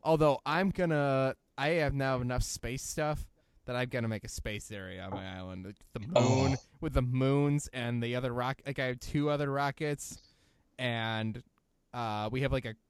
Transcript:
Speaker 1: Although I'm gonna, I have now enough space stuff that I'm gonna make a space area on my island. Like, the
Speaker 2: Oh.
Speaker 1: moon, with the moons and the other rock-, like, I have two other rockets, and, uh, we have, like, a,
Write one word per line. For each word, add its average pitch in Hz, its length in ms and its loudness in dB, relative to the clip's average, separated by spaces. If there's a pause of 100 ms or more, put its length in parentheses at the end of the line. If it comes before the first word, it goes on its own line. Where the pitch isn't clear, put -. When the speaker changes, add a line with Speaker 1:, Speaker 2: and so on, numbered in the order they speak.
Speaker 1:
Although 151 420 4
I'm 175 240 2
gonna, 143 680 2 (220)
I 139 120 0
have 151 240 2
now 135 260 0
enough 123 240 0
space - 400 -6
stuff 151 420 -2 (400)
that 127 100 -4
I'm 123 140 0
gonna 120 200 0
make 107 160 -4
a 110 40 -12
space - 420 -8
area 92 320 -10
on 95 80 -8
my 95 260 -8
island. 92 280 -10
Like, 101 100 -12 (180)
the 117 80 -6 (140)
Speaker 2:
Oh. 131 340 6
Speaker 1:
moon, 135 80 2 (240)
with 156 120 -4
the 131 80 6
moons 139 720 4
and 120 300 -2
the 120 120 0
other 123 180 -2
rock-, 123 320 -2
like, 139 140 -6
I 135 60 0
have 127 140 -4
two 147 300 0
other 147 220 0
rockets, 143 720 -4 (560)
and, 113 640 -2 (520)
uh, 107 380 -2
we 127 100 0
have, 135 100 2
like, 131 140 0
a, 113 100 -8 (140)